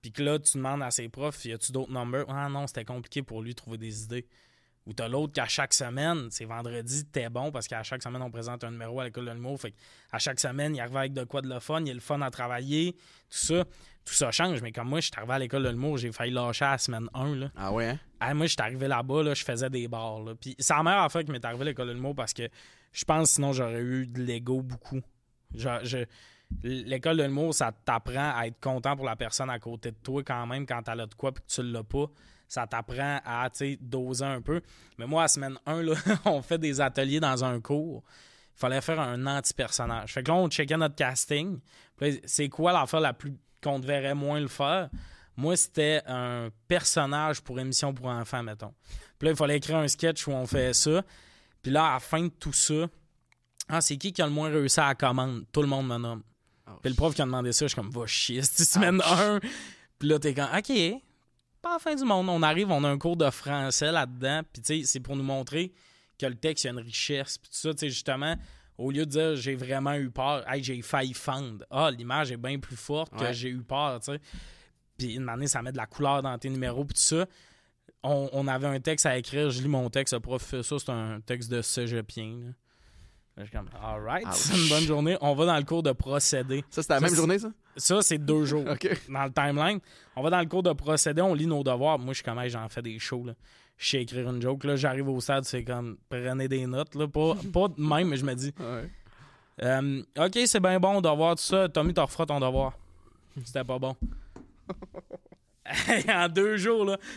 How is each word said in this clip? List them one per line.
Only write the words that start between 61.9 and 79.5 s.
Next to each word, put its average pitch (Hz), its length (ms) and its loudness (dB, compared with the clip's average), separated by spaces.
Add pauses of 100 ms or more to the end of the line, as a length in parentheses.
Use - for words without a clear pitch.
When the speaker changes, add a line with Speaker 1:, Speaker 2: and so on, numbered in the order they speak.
Speaker 1:
du 269 100 -2
monde. » 190 240 4
On 170 140 2
arrive, 170 280 4
on 143 120 4
a 147 60 4
un 143 100 2
cours 170 180 0
de 151 140 6
français 143 600 -2
là-dedans. 135 500 0 (120)
Puis 120 80 -14
tu 156 200 0
sais, - 40 -4
c'est 131 140 0
pour 127 160 -6
nous 135 80 -2
montrer 139 500 -2 (460)
que 139 80 0
le 127 80 -4
texte, 151 280 0
il 143 40 -2
y - 20 -4
a 120 40 -4
une 123 60 -8
richesse. 131 600 -4
Puis - 100 -20
tout - 80 -8
ça, 156 160 -2
tu 143 60 -8
sais, 151 100 -2
justement, 139 460 -2 (420)
au 131 140 -2
lieu 147 140 0
de 147 60 -4
dire, « 156 240 2
J'ai 131 200 -2
vraiment 135 400 -2
eu 135 160 -2
peur », « 135 360 0
Hey, 135 160 -2
j'ai 123 200 -6
failli 131 300 0
fendre. » 131 580 -6
Ah, 151 200 4
l'image 127 400 -2
est 120 60 -6
bien 131 220 -4
plus 123 180 -10
forte 156 380 -4
que 117 60 -4
Speaker 2:
Ouais. « 120 120 0
Speaker 1:
J'ai 120 160 -4
eu 127 140 -6
peur », 131 380 0
tu 143 120 -6
sais. 147 60 -6 (800)
Puis 120 180 -4
une 131 120 -4
année, 123 200 -2
ça 131 140 0
met 127 120 -8
de 135 40 -6
la 110 100 -6
couleur 139 340 2
dans 131 160 -4
tes 135 120 -6
numéros, 131 360 -2
puis - 80 -6
tout - 80 2
ça. 170 240 4 (760)
On, 139 300 0
on 139 160 0
avait 135 200 0
un 135 120 0
texte 151 280 2
à 127 100 2
écrire, 143 320 0
je 127 120 -2